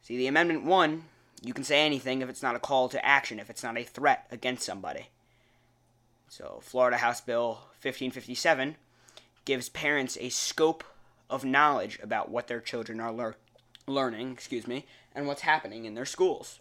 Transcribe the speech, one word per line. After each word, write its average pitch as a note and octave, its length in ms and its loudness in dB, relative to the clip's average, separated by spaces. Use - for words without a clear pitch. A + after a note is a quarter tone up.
See, A#2+ 140 -8
the B2+ 120 2
Amendment D#3+ 340 2
one, D#3+ 440 4
you B2 100 -8
can C3+ 120 -8
say D3 200 4
anything C3 380 0
if B2+ 60 -6
it's - 140 -12
not B2 120 0
a A#2+ 60 -4
call C3 300 2
to C3+ 140 -4
action, C3 360 2
if G#2+ 100 -16
it's - 140 -12
not A#2 120 -6
a A#2+ 60 -4
threat C3 480 0
against B2 340 -4
somebody. F#2 440 -10
So, - 340 -14
Florida B2 360 4
House A#2+ 220 2
Bill A#2 420 -2
fifteen B2+ 320 -4
fifty-seven C3+ 640 0
gives C3 240 -2
parents C#3+ 520 0
a C3 80 -6
scope - 560 2
of C3+ 160 -4
knowledge C3 600 4
about G#2+ 240 -2
what A#2+ 180 -4
their A#2+ 140 -4
children A2+ 400 -8
are A2+ 120 -6
lear-, A2+ 240 -6
learning, C3 420 -2
excuse A#2+ 380 -6
me, B2+ 180 -6
and C#3+ 140 -6
what's C#3+ 160 -4
happening A2+ 440 0
in G#2+ 80 -10
their B2+ 120 -6
schools. - 540 0